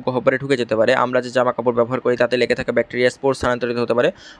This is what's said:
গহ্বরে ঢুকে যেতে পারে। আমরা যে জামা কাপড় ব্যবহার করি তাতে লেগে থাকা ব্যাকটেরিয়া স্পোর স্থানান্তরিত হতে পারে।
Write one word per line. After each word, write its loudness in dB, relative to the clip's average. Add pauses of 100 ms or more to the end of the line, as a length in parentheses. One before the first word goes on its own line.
গহ্বরে 0
ঢুকে 0
যেতে -2
পারে। 4
আমরা 0
যে -10
জামা 0
কাপড় -2
ব্যবহার 0
করি 0
তাতে 2
লেগে 0
থাকা -4
ব্যাকটেরিয়া 0
স্পোর -2
স্থানান্তরিত -2
হতে -2
পারে। 2 (280)